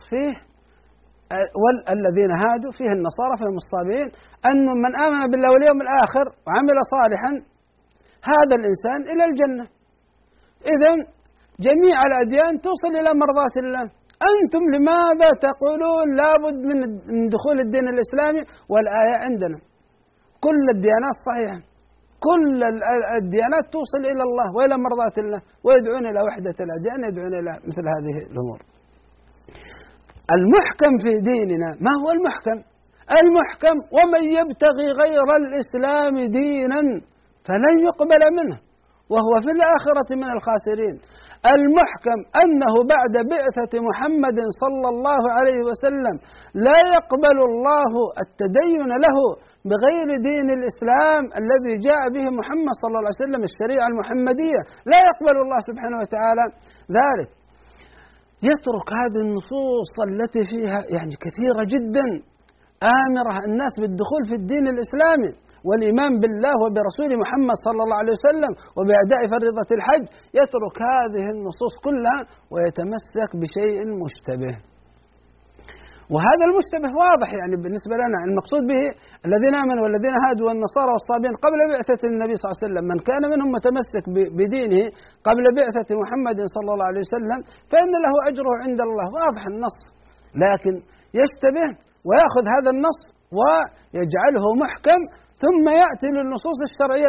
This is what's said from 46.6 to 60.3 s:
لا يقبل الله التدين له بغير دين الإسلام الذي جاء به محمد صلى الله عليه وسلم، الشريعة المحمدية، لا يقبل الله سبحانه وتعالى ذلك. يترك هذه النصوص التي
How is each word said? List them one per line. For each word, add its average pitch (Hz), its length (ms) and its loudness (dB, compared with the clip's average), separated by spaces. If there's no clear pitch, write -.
لا 302 140 8
يقبل 294 420 2
الله 269 420 0
التدين 277 640 0
له 277 120 4
بغير 285 380 0
دين 285 180 -2
الإسلام 269 640 0
الذي 247 320 0
جاء 294 140 2
به 269 100 -4
محمد 285 400 -4
صلى 226 100 -4
الله 214 220 -2
عليه 240 120 -8
وسلم، 269 260 -4
الشريعة 240 420 0
المحمدية، 247 680 0
لا 349 80 6
يقبل 302 340 2
الله 262 160 -2
سبحانه 240 320 -8
وتعالى 226 440 0
ذلك. 262 300 0
يترك 262 380 -2
هذه 220 260 -2
النصوص 240 640 -4
التي 226 320 -4